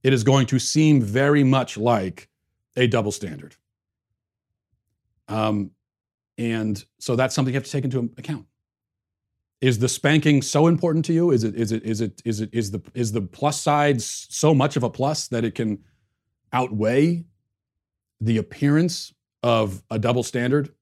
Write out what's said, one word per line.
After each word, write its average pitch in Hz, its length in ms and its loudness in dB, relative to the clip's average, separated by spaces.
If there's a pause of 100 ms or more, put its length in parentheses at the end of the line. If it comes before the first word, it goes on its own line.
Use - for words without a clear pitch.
it 135 100 2
is 123 100 0
going 135 260 4
to 131 100 0
seem 151 420 4
very 135 420 2
much 131 340 2
like 104 520 -2 (480)
a 127 100 4
double 107 240 0
standard. 85 460 -12 (1700)
Um, 107 440 -2 (680)
and 113 460 -4 (160)
so 120 160 -2
that's 127 180 0
something 131 200 0
you - 20 -2
have 135 80 -4
to - 60 -16
take 135 140 -4
into 123 340 -4
account. 127 280 -10 (1120)
Is 127 180 2
the 123 100 0
spanking 147 540 2
so 147 240 2
important 165 400 2
to 170 80 0
you? 170 160 2
Is 120 120 4
it, 110 120 -2
is 113 180 -2
it, 110 120 -4
is 107 180 -4
it, 107 220 -6
is 107 160 -4
it, 110 120 -6
is 110 180 -4
the, 101 120 -8 (100)
is 117 200 -4
the 110 100 -2
plus 143 380 -4
side 147 360 2
s-, - 320 -8
so - 240 2
much 139 240 2
of 123 60 0
a 120 80 -2
plus 143 380 -4
that 117 160 -2
it 113 100 -2
can 107 280 -4 (680)
outweigh 127 720 2 (960)
the 113 160 0
appearance 151 800 -2 (280)
of 110 480 0
a 110 80 -4
double 120 240 0
standard 127 480 -2 (120)